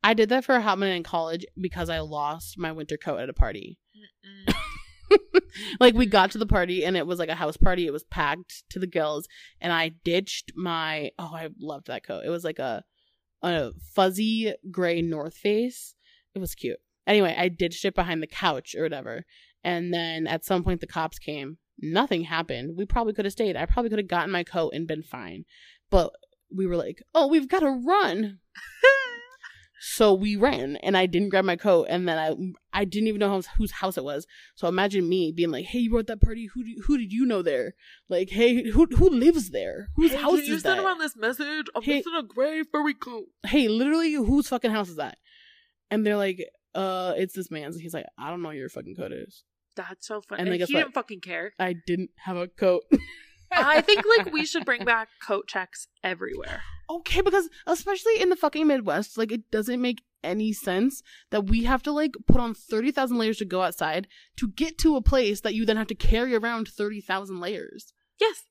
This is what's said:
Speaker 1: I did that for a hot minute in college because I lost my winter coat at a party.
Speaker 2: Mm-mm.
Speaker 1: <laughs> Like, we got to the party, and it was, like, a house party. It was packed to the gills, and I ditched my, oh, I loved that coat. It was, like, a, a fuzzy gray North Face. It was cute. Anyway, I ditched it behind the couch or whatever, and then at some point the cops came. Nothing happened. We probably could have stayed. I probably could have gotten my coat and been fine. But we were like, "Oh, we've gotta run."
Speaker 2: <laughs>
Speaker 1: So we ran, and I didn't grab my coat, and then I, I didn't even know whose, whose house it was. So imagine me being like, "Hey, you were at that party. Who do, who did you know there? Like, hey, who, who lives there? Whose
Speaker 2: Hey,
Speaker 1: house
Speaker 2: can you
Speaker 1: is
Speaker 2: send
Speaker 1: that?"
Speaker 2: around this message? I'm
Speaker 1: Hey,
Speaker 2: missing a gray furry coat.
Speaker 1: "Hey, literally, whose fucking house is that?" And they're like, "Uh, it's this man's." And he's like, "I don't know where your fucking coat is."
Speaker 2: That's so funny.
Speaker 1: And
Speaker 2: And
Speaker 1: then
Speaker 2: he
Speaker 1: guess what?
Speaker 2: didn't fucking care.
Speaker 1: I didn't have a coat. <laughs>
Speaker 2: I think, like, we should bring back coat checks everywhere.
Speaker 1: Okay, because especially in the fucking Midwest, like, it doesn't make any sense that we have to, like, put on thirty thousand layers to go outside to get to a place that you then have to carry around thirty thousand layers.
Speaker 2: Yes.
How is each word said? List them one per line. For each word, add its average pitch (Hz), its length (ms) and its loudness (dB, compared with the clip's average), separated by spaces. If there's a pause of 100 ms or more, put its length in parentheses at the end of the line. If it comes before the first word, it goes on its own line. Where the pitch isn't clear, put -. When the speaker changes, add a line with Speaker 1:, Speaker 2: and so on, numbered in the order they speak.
Speaker 1:
I 214 100 6
did 214 160 4
that 254 140 2
for 262 120 2
a 240 60 2
hot 208 180 0
minute 190 160 0
in 170 80 -6
college 165 420 -4 (140)
because 175 300 -6
I 165 100 -4
lost 151 580 -8
my 165 160 -6
winter 151 240 -8
coat 151 240 -6
at 131 80 -8
a 127 40 -10
party. - 440 0 (200)
Speaker 2:
Mm-mm. 196 640 -6
Speaker 1:
<laughs> 1077 60 -6 (1120)
Like, 240 160 8
we 247 100 4
got 196 260 4
to 220 60 -10
the 214 80 -2
party, 180 400 2
and 185 100 0
it 160 120 0
was, 175 120 -4
like, 160 100 -4
a 160 60 -2
house 156 220 -4
party. 175 300 4
It 143 60 -2
was 151 100 -8
packed 160 640 -4
to - 100 -10
the 185 80 -4
gills, 156 400 -2 (320)
and 175 140 -2
I 165 160 2 (140)
ditched 180 520 -2
my, 160 600 -4
oh, 165 160 -10
I 160 160 -10 (100)
loved 147 280 -12
that 120 160 -10
coat. - 220 -10
It 135 40 -6
was, 170 140 -4
like, 160 160 -6
a, 123 240 -6 (580)
a 160 300 -2 (240)
fuzzy 214 580 0 (180)
gray 170 300 0
North 160 340 -4
Face. 226 600 -2 (400)
It 196 40 -8
was 175 140 -8
cute. - 240 -6 (300)
Anyway, 196 300 4
I 180 120 0
ditched 170 360 -4
it 190 100 -2
behind 170 260 -2
the 156 60 -6
couch - 500 -4
or 156 60 -2
whatever, 143 420 -8 (380)
and 175 300 -4
then 165 340 -4
at 160 180 -4
some 180 180 0
point 180 180 0
the 170 60 -12
cops 160 300 -6
came. 151 400 -10 (220)
Nothing 175 460 0
happened. 160 520 -4
We 202 80 -4
probably 220 280 0
could 202 120 -4
have 196 60 -4
stayed. 202 240 -2
I 139 100 -4
probably 233 240 0
could 214 100 -2
have 196 80 -4
gotten 170 240 0
my 175 120 -2
coat 165 320 -2
and 160 120 -6
been 156 160 -6
fine. 92 420 -14 (440)
But 180 240 4 (420)
we 190 120 -2
were 175 100 -2
like, - 240 -6 (140)
"Oh, 320 120 6
we've 285 220 4
gotta 339 200 4
run." 240 760 0
Speaker 2:
<laughs> - 60 -20 (1300)
Speaker 1:
So 214 320 4
we 208 220 0
ran, 190 480 0
and 190 140 2
I 185 80 4
didn't 185 240 0
grab 190 160 2
my 180 100 0
coat, 175 340 4
and 180 160 -2
then 165 120 0
I, 165 640 -4
I - 20 2
didn't 202 240 -2
even 214 140 -2
know 202 120 2
whose, 185 140 -4 (100)
whose 214 140 0
house - 260 -4
it 131 60 -6
was. 143 240 -8 (280)
So - 120 -2
imagine 185 400 2
me 175 240 0
being 170 200 0
like, 147 160 -6
"Hey, 247 120 -4
you 233 140 2
were 233 80 2
at 214 60 -6
that 220 120 -10
party. 226 340 2
Who 247 120 -8
do, 226 200 -14
who 294 120 2
did 208 160 -4
you 247 120 2
know 214 160 2
there? 143 340 -2 (340)
Like, 185 200 0
hey, 240 420 6
who, 311 160 8
who 349 220 8
lives 269 420 4
there? 95 440 -6
Whose 311 160 6
Speaker 2:
Hey, 262 60 0
Speaker 1:
house 294 220 4
Speaker 2:
can 285 80 -4
you 226 80 0
Speaker 1:
is - 80 -4
Speaker 2:
send 370 160 2
Speaker 1:
that?" 381 60 -2
Speaker 2:
around 370 140 0
this 311 160 -4
message? 285 580 -4
I'm 233 80 -4
Speaker 1:
Hey, 285 180 0
Speaker 2:
missing 330 140 -6
a 320 100 -2
gray 294 400 -2
furry 302 300 -2
coat. 233 340 -12 (180)
Speaker 1:
"Hey, 247 240 2
literally, 294 460 2
whose 269 340 2
fucking 240 220 -2
house 208 180 -2
is 165 80 -14
that?" 143 200 -8 (720)
And 214 160 0
they're 208 120 2
like, 190 280 -2 (300)
"Uh, 185 400 -2
it's 185 180 -4
this 185 160 -8
man's." 156 260 -10
And 170 60 -12
he's 165 120 -12
like, 160 120 -8 (120)
"I 139 120 -10
don't 175 120 -8
know 160 80 -8
where 151 80 -12
your 135 100 -10
fucking - 300 -14
coat - 160 -10
is." - 320 -16 (320)
Speaker 2:
That's 185 280 -14
so 214 140 -8
funny. 202 220 -10
Speaker 1:
And 180 80 0
Speaker 2:
And - 20 0
Speaker 1:
then - 40 0
Speaker 2:
he - 40 -2
Speaker 1:
guess 180 140 -2
what? 311 80 4
Speaker 2:
didn't 285 120 -4
fucking 208 280 -8
care. 180 360 -10
Speaker 1:
I 185 160 -2 (140)
didn't 180 220 -4 (160)
have 185 100 -8
a 180 140 -6
coat. 180 380 2
<laughs> - 640 -2
Speaker 2:
I 311 300 4
think, 415 240 4 (120)
like, 370 140 0
we 311 140 -2
should 320 180 -4
bring 240 220 -2
back 226 220 0 (180)
coat 202 220 -2
checks - 400 -10 (160)
everywhere. - 580 -8 (260)
Speaker 1:
Okay, 339 340 -2
because 370 280 2 (160)
especially 392 560 0
in 370 80 2
the 370 60 4
fucking 311 320 0
Midwest, 214 500 0
like, 220 140 -2
it 226 180 -8
doesn't 233 320 -2
make 247 220 -2 (200)
any 214 300 -2
sense 202 480 -2 (300)
that 208 160 0
we 220 160 2
have 262 200 2
to, 294 80 -2
like, 294 200 0 (160)
put - 120 10
on 233 140 0
thirty 226 380 -2
thousand 254 260 0
layers 220 200 0
to 214 80 -4
go 185 180 0
outside 165 440 -2 (300)
to 240 120 -2
get 320 300 -4
to 311 160 6
a 254 60 0
place 220 400 4
that 220 140 -2
you 220 100 0
then 220 120 2
have 220 100 -2
to 226 80 -6
carry 240 400 4
around 226 320 -2
thirty 208 340 -6
thousand 190 380 -6
layers. 185 520 -10 (280)
Speaker 2:
Yes. 427 320 0